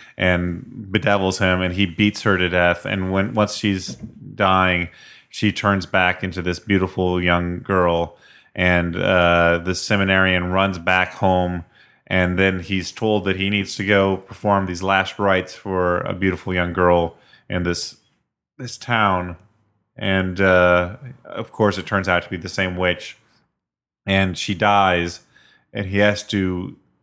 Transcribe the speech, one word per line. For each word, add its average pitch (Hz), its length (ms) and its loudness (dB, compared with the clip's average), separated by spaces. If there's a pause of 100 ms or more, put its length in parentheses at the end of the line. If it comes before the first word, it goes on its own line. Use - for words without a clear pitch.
(180)
and 87 460 0 (260)
bedevils 95 480 0
him, 92 240 2
and 90 100 -2
he 98 140 0
beats 104 360 0
her 101 140 2
to 90 140 0
death. 87 340 2
And 95 280 -4
when, 98 200 -2
once 107 220 0
she's 98 400 -4 (400)
dying, 92 540 2 (420)
she 104 220 0
turns 98 340 0
back 92 360 0
into 92 200 -6
this 87 160 -2
beautiful 92 640 0
young 87 380 0
girl, 87 580 0 (360)
and, 87 420 2
uh, 87 680 4
the 92 120 -2
seminarian 95 760 2
runs 95 240 0
back 90 380 0
home, 90 500 0 (440)
and 90 300 0
then 95 220 2
he's 92 320 -6
told 107 320 0
that 95 120 0
he 98 120 -4
needs 101 280 -4
to 98 100 -6
go 98 320 4
perform 98 480 -2
these 90 160 -6
last 95 360 0
rites 95 360 0
for 90 460 -2
a - 120 -6
beautiful 92 400 -2
young 87 220 -2
girl 87 420 4 (320)
in 90 140 -2
this, - 340 -4 (640)
this 127 180 -12
town. 95 580 -2 (600)
And, 95 420 -2
uh, 90 580 4 (280)
of 95 280 -12
course, 101 260 0
it 87 80 -6
turns 95 220 -2
out 90 160 2
to - 40 -16
be 92 80 -8
the 87 140 -10
same 92 260 -4
witch, 90 400 -2 (880)
and 95 320 0
she - 160 -4
dies, 92 680 2 (520)
and 104 140 -6
he 98 120 -4
has 104 260 2
to 92 520 -2 (260)